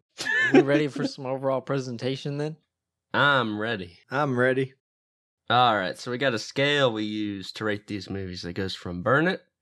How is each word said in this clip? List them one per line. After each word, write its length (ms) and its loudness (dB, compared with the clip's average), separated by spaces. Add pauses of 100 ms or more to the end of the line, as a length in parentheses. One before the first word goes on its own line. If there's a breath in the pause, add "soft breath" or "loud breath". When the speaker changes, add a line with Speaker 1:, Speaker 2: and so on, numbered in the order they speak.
(200)
Speaker 1:
Are 320 0
we 80 10
ready 280 2
for 180 -4
Speaker 2:
<laughs> 20 -2
Speaker 1:
some 180 -10
overall 360 -2
presentation 760 -4
then? 180 -6 (580)
Speaker 2:
I'm 460 4
ready. 380 -6 (120)
Speaker 3:
I'm 280 0
ready. 360 2 (760)
Speaker 2:
All 280 6
right, 200 0
so 140 -10
we 80 -4
got 160 2
a 40 0
scale 540 2
we 120 -2
use 480 -6
to 120 -8
rate 220 -2
these 240 -8
movies 320 -8
that 120 -8
goes 200 -4
from 280 -8
burn 260 4
it, 120 -2 (220)